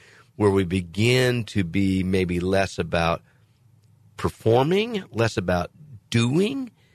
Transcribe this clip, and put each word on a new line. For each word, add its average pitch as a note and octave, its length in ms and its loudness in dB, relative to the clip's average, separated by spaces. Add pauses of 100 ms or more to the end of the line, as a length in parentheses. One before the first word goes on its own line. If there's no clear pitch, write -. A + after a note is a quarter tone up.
(360)
where G2+ 140 2
we G2 140 2
begin A2 800 0
to G2+ 200 -2
be F#2+ 380 0
maybe F#2 360 0
less F#2 400 0
about E2+ 440 0 (920)
performing, F#3 960 0
less A2+ 260 -2
about F2+ 340 -2 (400)
doing, F#3+ 600 0 (240)